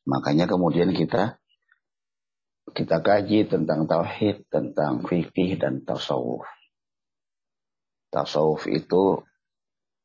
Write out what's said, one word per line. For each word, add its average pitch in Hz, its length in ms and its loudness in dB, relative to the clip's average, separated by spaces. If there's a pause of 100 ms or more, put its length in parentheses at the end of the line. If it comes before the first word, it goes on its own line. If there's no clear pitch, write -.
Makanya 73 480 0
kemudian 87 400 2
kita, 85 480 -2 (1400)
kita - 240 0
kaji 104 480 2
tentang 80 400 0
tauhid, 92 640 0
tentang 73 560 -2
fikih 90 480 0
dan 67 320 -4
tasawuf. 62 560 -4 (1700)
Tasawuf 76 560 0
itu 87 560 2 (800)